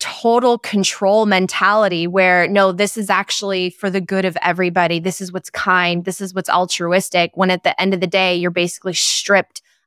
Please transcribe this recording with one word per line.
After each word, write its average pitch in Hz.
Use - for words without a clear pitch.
total 240
control 208
mentality 185
where, 180
no, 196
this 202
is 202
actually 190
for 196
the 190
good 190
of 175
everybody. 175
This 180
is 185
what's 190
kind. 175
This 180
is 185
what's 185
altruistic. 175
When 185
at 180
the -
end 190
of 180
the 185
day, 185
you're 175
basically 175
stripped -